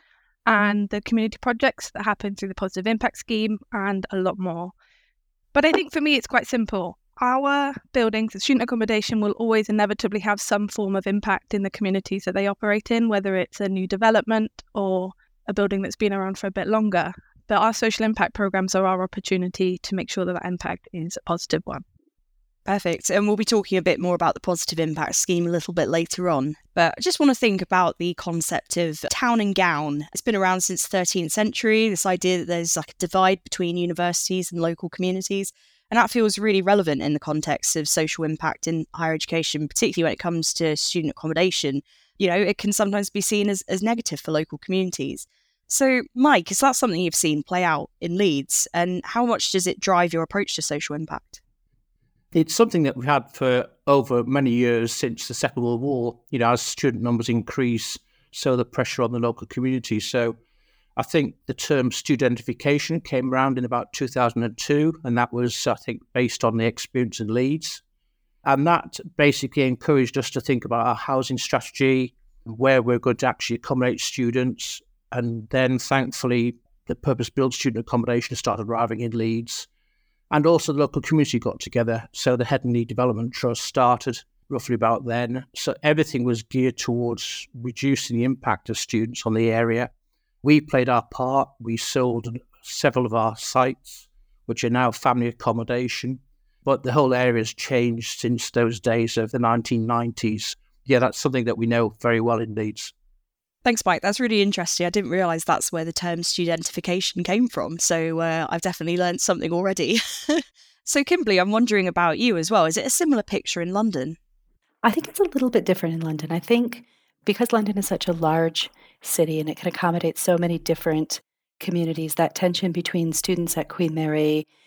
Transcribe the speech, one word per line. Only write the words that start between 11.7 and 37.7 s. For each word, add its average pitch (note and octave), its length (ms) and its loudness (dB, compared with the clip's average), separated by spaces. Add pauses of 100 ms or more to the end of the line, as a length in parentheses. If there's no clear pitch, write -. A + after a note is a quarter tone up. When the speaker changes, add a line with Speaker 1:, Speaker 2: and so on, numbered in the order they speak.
Speaker 1:
communities G3 540 -2
that F#3 100 -2
they G3 100 0
operate G#3 460 0
in, A#3 180 2
whether G3 260 0
it's - 240 -2
a G3+ 80 -2
new F#3+ 200 -2
development A3 640 2 (240)
or F#3+ 380 -2 (340)
a G3+ 60 -4
building G3 280 0
that's - 140 -6
been G3+ 180 0
around G3 240 -4
for - 80 -8
a G3 60 -4
bit F#3 160 -4
longer. G3 440 2 (360)
But G#3 100 2
our G#3+ 160 4
social A3 320 0
impact G#3+ 300 0
programs F#3+ 400 0
are F#3+ 100 4
our F#3 160 2
opportunity F#3 800 -2
to - 160 -6
make - 160 -6
sure F#3 140 -2
that F3+ 80 -4
that F3 120 -6
impact F3+ 480 -8
is E3+ 240 -8
a - 80 -14
positive - 400 -4
one. - 200 -12 (800)
Speaker 2:
Perfect. F#3+ 440 -2
And G#3 160 2
we'll G#3 100 4
be G#3+ 80 -2
talking G3+ 360 2
a - 20 -4
bit E3+ 180 2
more F3 140 0
about E3+ 220 0
the - 40 -12
Positive E3+ 400 -4
Impact D#3 360 -2
Scheme F3 320 0
a E3+ 40 -2
little F3 220 -4
bit D#3 160 0
later E3 400 -2
on. D3+ 260 0 (200)
But E3+ 240 4
I - 20 -6
just F4 180 0
want C#4+ 120 6
to B3 40 4
think G3 280 0
about F3+ 340 2
the F3 160 -2
concept - 640 -4
of E3 220 -2 (100)
town A#3 320 0
and G3 140 0
gown. D3+ 580 0
It's - 80 -6
been A3+ 140 0
around F#3 260 2
since - 220 -2
the - 60 -6
thirteenth F3+ 420 0
century, A3 580 2
this F#3+ 160 -2
idea F#3 320 2
that E3 100 -4
there's, E3+ 300 -2
like, D#3 140 -6
a - 80 -20
divide F#3+ 440 2
between F3 320 -4
universities F3 760 -2
and E3+ 100 -4
local E3 260 -2
communities. F#3+ 640 -4 (380)
And G#3+ 80 2
that A#3+ 140 4
feels G#3+ 260 2
really G3+ 240 2
relevant F3+ 400 4
in D3 120 0
the D3 60 0
context - 580 -2